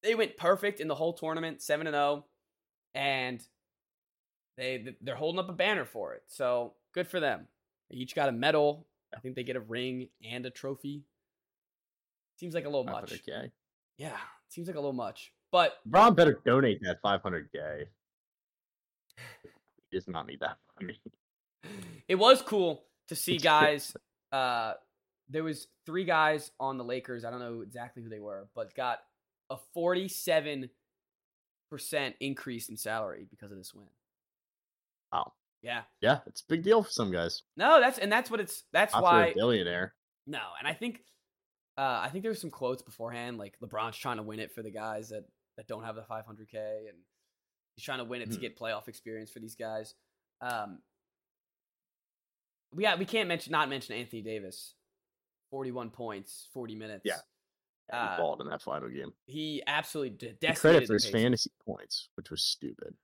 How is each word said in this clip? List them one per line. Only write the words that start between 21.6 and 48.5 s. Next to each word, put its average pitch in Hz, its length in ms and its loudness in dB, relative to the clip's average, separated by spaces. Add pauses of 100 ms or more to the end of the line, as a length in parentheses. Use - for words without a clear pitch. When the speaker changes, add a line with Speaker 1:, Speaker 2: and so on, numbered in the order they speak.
Speaker 1:
It 185 80 2
was 247 260 8
cool 180 420 0 (240)
to 165 80 -10
see 175 200 0
Speaker 2:
It's 151 80 -2
Speaker 1:
guys, 151 520 6 (360)
uh, 123 420 0 (560)
there 156 140 -4
was 156 240 -6 (180)
three 175 180 -4
guys 156 560 4
on 135 180 -2
the 123 60 -8
Lakers, 123 420 -6
I 117 60 -6
don't 123 80 -10
know 117 220 -8
exactly 120 420 -14
who 113 60 -14
they 110 100 -12
were, 101 340 -10
but 110 220 -10
got 123 240 -2 (500)
a 131 80 -8 (160)
forty-seven 165 960 0 (1000)
percent 143 480 -4
increase 127 500 -6
in 110 80 -14
salary 107 520 -4
because 101 220 -20
of 98 60 -14
this 95 160 -18
win. 101 120 -20 (1300)
Speaker 2:
Wow. - 200 -4 (280)
Speaker 1:
Yeah. 120 200 -6 (200)
Speaker 2:
Yeah, 131 260 4
it's - 140 -16
a - 60 -20
big 165 160 0
deal 214 200 6
for - 80 -8
some 101 200 0
guys. 85 300 -2 (160)
Speaker 1:
No, 277 220 8
that's, 254 180 4
and 202 140 0
that's 240 180 2
what 220 100 -2
it's, - 320 -6
that's 202 220 4
Speaker 2:
Not 175 100 4
Speaker 1:
why 170 240 10
Speaker 2:
for 165 40 0
a - 20 -6
billionaire. 92 600 2 (320)
Speaker 1:
No, 139 140 -8 (180)
and 131 80 -4
I 156 60 -2
think, 233 280 -6 (760)
uh, 127 260 0
I 117 60 -4
think 175 140 -6
there 226 80 -2
were 214 40 -2
some 165 160 -10
quotes 131 320 -4
beforehand, 120 560 -10
like, 101 240 -14
LeBron's 110 340 -4
trying 123 200 -4
to 107 60 -6
win 107 160 -8
it 110 120 -8
for 117 100 -14
the 110 100 -10
guys 107 380 -8
that, 107 140 -12 (340)
that 110 100 -20
don't 113 160 -10
have 113 120 -10
the 110 80 -14
five 110 240 -10
hundred 107 240 -20
K, 110 60 -12 (320)
and 92 80 -20 (800)
he's - 80 -18
trying 135 160 -6
to 127 40 -8
win 120 180 -8
it 110 80 -10
to 113 60 -6
Speaker 2:
Hmm. 95 60 -8
Speaker 1:
get 113 180 -10